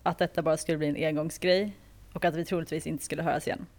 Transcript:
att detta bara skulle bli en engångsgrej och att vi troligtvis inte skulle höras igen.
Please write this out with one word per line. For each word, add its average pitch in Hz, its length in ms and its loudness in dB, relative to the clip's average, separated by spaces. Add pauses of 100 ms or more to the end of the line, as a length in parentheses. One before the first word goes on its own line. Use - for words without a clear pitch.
att 175 140 0
detta 170 240 0
bara 160 160 4
skulle 160 200 0
bli 156 100 2
en 147 200 0
engångsgrej 180 720 0 (360)
och 175 120 0
att 160 100 2
vi 165 100 -2
troligtvis 160 420 -2
inte 156 180 -4
skulle 151 180 -4
höras 156 240 0
igen. - 180 -4 (140)